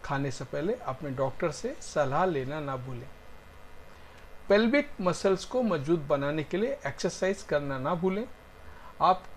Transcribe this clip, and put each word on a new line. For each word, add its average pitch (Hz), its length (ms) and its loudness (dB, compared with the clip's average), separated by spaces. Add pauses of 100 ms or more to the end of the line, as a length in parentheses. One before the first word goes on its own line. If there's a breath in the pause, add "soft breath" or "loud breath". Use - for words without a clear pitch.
खाने 139 280 0
से - 120 -8
पहले 147 300 -2
अपने 139 360 -6
डॉक्टर 135 420 0
से 262 300 -6
सलाह 147 440 2
लेना 147 340 0
ना 139 180 -4
भूलें। 127 300 -8 (1400 loud breath)
पेल्विक 233 400 6 (120)
मसल्स 185 440 2
को 254 160 0
मजबूत 170 380 2
बनाने 143 440 2
के 175 140 -2
लिए 247 300 0
एक्सरसाइज 185 560 -2
करना 139 360 0
ना 156 160 0
भूलें। 190 320 0 (760 loud breath)
आप 180 220 6 (140)